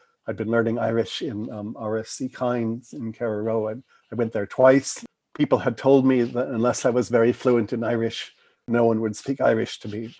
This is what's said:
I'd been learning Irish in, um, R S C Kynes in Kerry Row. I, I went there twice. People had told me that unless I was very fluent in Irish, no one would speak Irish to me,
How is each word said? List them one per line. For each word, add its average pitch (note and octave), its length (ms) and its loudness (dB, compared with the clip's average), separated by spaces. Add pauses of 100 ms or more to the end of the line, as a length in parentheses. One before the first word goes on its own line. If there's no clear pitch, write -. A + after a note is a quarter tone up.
(280)
I'd G#2 100 -6
been A2 140 -4
learning A#2 260 2
Irish A2+ 460 -2
in, A#2 260 -6
um, G#2+ 300 -10
R A2 180 -4
S A2 140 -8
C B2+ 180 -8
Kynes B2 640 -4
in A#2 180 -8
Kerry G#2+ 300 -4
Row. A2 280 -2
I, A2 40 -6 (380)
I A2 40 -10
went A2+ 160 -2
there G2+ 140 -2
twice. C3 580 4 (320)
People C#3 220 2
had A2+ 200 0
told C3+ 280 6
me C3 160 4
that B2 280 -2
unless A#2 360 0
I B2 60 4
was A#2 180 0
very A#2+ 220 4
fluent A#2+ 420 2
in A2+ 100 -4
Irish, A2+ 520 -4 (320)
no A#2 180 4
one A2+ 160 2
would G#2+ 140 -2
speak C3+ 260 -6
Irish A2+ 380 0
to - 80 -12
me, A2 320 -10